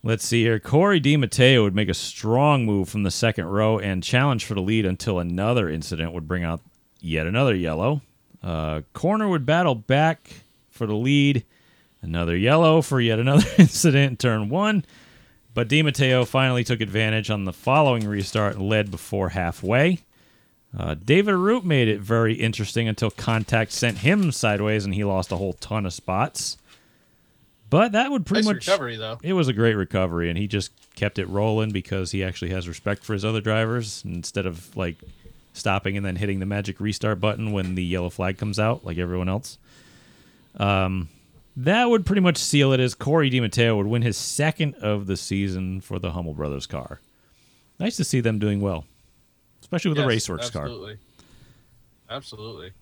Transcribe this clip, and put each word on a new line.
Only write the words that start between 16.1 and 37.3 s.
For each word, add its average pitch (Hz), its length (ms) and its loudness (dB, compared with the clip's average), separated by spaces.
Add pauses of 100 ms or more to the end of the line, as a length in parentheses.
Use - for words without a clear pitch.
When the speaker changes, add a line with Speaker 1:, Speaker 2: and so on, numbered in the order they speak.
Speaker 1:
finally 127 380 2
took 120 160 -2
advantage 110 500 0
on 101 140 -2
the 92 80 -4
following 131 560 2
restart 104 480 -2
and 95 120 -4
led 107 220 2
before 95 400 -4
halfway. 98 680 0 (760)
Uh, 82 180 -4
David 160 420 2
Root 196 300 2
made 139 200 4
it 104 140 0
very 113 340 2
interesting 113 540 -2
until 107 220 -2
contact 113 600 -2
sent 113 280 -2
him 165 340 2
sideways 107 540 0
and 98 80 -2
he 104 100 0
lost 98 260 0
a 92 60 -2
whole 95 160 -2
ton 104 340 -6
of 87 60 -6
spots. - 640 -4 (1120)
But 202 240 2
that 247 180 2
would 247 160 -2
pretty 214 200 0
Speaker 2:
Nice 208 80 0
Speaker 1:
much - 120 -8
Speaker 2:
recovery, 135 300 0
though. 110 260 -10
Speaker 1:
It 170 100 -2
was 170 160 2
a 127 60 0
great 113 220 4
recovery, 85 520 0
and 85 80 -2
he 104 100 -2
just 101 260 -4 (220)
kept 101 240 -4
it 92 100 -2
rolling 110 420 0
because 95 400 -6
he 98 120 -4
actually 92 280 -6
has 90 180 -6
respect 101 340 -6
for 110 120 -6
his 98 100 -4
other 110 160 -2
drivers. 110 640 -2
Instead 90 400 -6
of, 90 320 -8
like, 87 200 -4 (580)
stopping 98 420 -2
and 98 80 -4
then 92 120 -4
hitting 98 220 -2
the 95 60 -4
magic 101 360 -6
restart 107 380 -2
button 107 340 -2